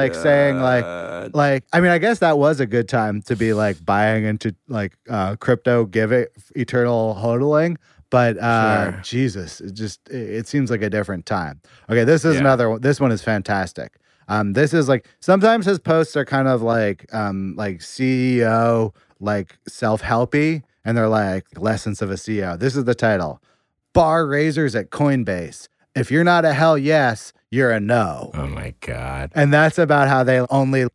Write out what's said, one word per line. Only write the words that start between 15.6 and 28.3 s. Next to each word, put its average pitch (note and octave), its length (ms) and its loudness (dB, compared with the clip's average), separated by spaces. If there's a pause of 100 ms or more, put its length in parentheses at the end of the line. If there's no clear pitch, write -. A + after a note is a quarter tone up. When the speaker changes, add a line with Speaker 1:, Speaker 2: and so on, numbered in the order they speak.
Speaker 1:
his G3 120 0
posts D#3+ 380 0
are C#3 80 0
kind C3+ 220 0
of B2+ 140 2
like, A2+ 520 -2
um, G2 420 -4
like, G2 280 -8
C B2+ 560 0
E A#2 60 4
O, A2+ 480 2 (260)
like, G2+ 380 -4 (100)
self-helpy, B2+ 960 -2 (200)
and A#2 140 -2
they're A2 100 2
like, G2 380 0 (120)
"Lessons G#2 440 -4
of G2+ 80 -4
a F#2+ 80 -6
C G#2+ 220 -6
E F#2+ 40 -4
O." F2 140 -6
This B2+ 180 -2
is C3+ 100 -2
the A#2+ 100 0
title. F#2 460 -2 (520)
"Bar E3 320 4
raisers D3 500 0
at G2+ 140 -4
Coinbase. A2 800 -2 (280)
If - 160 -4
you're D#3 120 2
not E3+ 220 4
a D3+ 80 2
hell D#3 240 4
yes, C#3 560 0 (160)
you're B2 220 2
a A2 80 0
no." G#2 540 -2